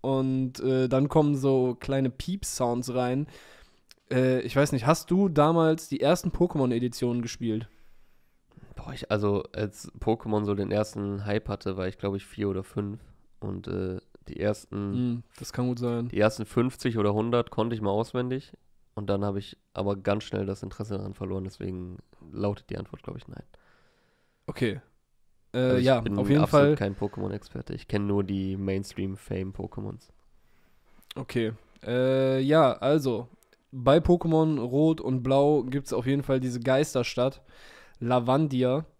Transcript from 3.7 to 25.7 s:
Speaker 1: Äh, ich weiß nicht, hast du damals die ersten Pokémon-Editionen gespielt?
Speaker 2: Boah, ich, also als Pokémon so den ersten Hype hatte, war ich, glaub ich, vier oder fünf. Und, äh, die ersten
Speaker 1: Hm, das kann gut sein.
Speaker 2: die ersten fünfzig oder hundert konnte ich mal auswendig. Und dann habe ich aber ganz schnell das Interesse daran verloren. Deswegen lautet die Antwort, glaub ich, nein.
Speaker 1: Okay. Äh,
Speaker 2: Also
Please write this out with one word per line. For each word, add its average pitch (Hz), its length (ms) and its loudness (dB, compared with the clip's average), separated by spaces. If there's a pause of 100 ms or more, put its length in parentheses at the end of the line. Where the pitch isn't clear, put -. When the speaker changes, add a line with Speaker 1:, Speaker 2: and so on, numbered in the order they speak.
Speaker 1:
Äh, 127 300 4
ich - 160 -4
weiß 147 160 4
nicht, 117 120 -2
hast 160 280 0
du 196 160 4
damals 160 600 4
die - 120 -6
ersten 165 300 2
Pokémon-Editionen 123 920 0
gespielt? 113 460 -4 (1040)
Speaker 2:
Boah, - 180 -12
ich, - 200 -6
also 101 400 0
als - 480 -8
Pokémon 107 440 0
so 101 120 0
den 98 160 -2
ersten 101 520 -4
Hype 104 240 -4
hatte, 98 280 -6
war 92 100 -4
ich, 92 120 -8
glaub 98 180 -4
ich, 98 100 -8
vier 104 220 -4
oder 95 160 -4
fünf. 104 360 -8 (380)
Und, 95 300 -10
äh, 92 300 -6 (280)
die - 140 -12
ersten 104 360 -4 (160)
Speaker 1:
Hm, 120 300 -4 (160)
das - 140 -14
kann 123 160 -2
gut 120 100 -4
sein. 120 300 -2
Speaker 2:
die 98 100 -4
ersten 110 260 2
fünfzig 120 540 0
oder 104 160 4
hundert 117 360 0
konnte 117 260 -2
ich 107 40 -6
mal 101 100 0
auswendig. 123 600 -2 (420)
Und 104 140 -8
dann 101 160 0
habe 101 140 -2
ich - 180 -12 (160)
aber 101 240 -2
ganz 101 280 -2
schnell 98 220 -4
das 98 180 -6
Interesse 101 340 -8
daran 98 160 -8
verloren. 95 300 -6
Deswegen 92 540 -10 (340)
lautet 101 380 -4
die - 60 -6
Antwort, - 280 -12
glaub - 120 -12
ich, - 120 -16
nein. - 160 -16 (1000)
Speaker 1:
Okay. 117 340 -2 (760)
Äh, 123 40 0
Speaker 2:
Also 127 200 4